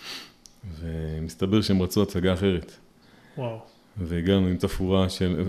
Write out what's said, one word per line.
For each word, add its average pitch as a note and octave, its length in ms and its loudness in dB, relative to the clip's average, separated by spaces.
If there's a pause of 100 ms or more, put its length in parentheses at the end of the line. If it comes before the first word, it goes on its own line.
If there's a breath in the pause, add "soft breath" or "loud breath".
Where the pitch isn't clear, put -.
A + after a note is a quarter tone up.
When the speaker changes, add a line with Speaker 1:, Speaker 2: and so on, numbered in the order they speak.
(800 loud breath)
Speaker 1:
ומסתבר D#2+ 840 -2
שהם F#2+ 200 2
רצו G2+ 200 2
הצגה F#2 300 0
אחרת. F2+ 400 0 (640 soft breath)
Speaker 2:
וואו. A#2 220 -8 (380)
Speaker 1:
והגענו F2+ 500 2
עם F2+ 100 2
תפאורה F#2+ 520 2
של... F2+ 400 0